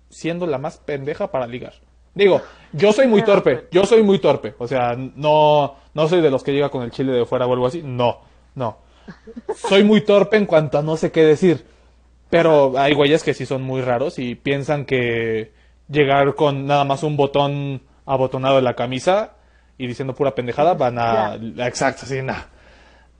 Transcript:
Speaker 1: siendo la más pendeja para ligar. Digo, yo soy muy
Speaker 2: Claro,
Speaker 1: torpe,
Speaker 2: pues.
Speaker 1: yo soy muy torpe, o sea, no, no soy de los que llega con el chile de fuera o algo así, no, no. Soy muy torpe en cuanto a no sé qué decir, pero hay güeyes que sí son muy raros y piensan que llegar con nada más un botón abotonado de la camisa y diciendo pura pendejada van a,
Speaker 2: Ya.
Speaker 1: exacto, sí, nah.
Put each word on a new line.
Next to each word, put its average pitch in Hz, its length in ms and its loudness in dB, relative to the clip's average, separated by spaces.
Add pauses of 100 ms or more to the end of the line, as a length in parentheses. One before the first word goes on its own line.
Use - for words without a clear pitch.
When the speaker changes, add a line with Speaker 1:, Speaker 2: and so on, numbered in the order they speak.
Speaker 1:
siendo 175 380 -8
la 139 100 -4
más 151 200 -10
pendeja 147 540 -8
para 127 140 -4
ligar. 120 280 -14 (420)
Digo, 180 260 2 (300)
yo 196 220 2
soy 269 140 4
muy 208 140 4
Speaker 2:
Claro, 202 220 4
Speaker 1:
torpe, 139 140 2
Speaker 2:
pues. - 140 -14
Speaker 1:
yo 185 140 4
soy 220 160 4
muy 196 180 2
torpe, 127 380 -2
o 120 100 -8
sea, 123 280 -2
no, 147 800 0 (180)
no 156 140 0
soy 175 140 2
de 147 100 4
los 131 120 -2
que 143 80 -4
llega 143 180 0
con 135 140 -6
el 120 80 -8
chile 135 200 -4
de 120 140 0
fuera 123 220 -2
o 127 60 0
algo 123 140 0
así, 165 160 -6
no, 123 380 -2 (340)
no. 117 220 -8 (800)
Soy 202 280 2
muy 208 180 4
torpe 202 360 2
en 208 100 2
cuanto 151 320 2
a 147 40 -2
no 160 140 -2
sé 165 140 -2
qué 160 120 4
decir, 156 420 4 (680)
pero 151 480 4
hay 143 160 4
güeyes 147 280 2
que 143 120 -2
sí 131 120 -8
son 131 160 -6
muy 131 180 -6
raros 127 360 -2
y 123 180 -6
piensan 139 500 -4
que 117 680 -2 (380)
llegar 139 460 2
con 139 320 0
nada 143 180 2
más 139 180 -4
un 151 140 -2
botón 143 640 -2 (240)
abotonado 131 500 0
de 135 80 4
la 120 120 -2
camisa 131 580 -2 (440)
y 127 100 -8
diciendo 127 280 -8
pura 139 200 -6
pendejada 147 400 0
van 123 220 -2
a, 110 400 -2
Speaker 2:
Ya. 113 300 -8
Speaker 1:
exacto, 123 400 -6
sí, 131 160 -8
nah. 120 220 -10 (760)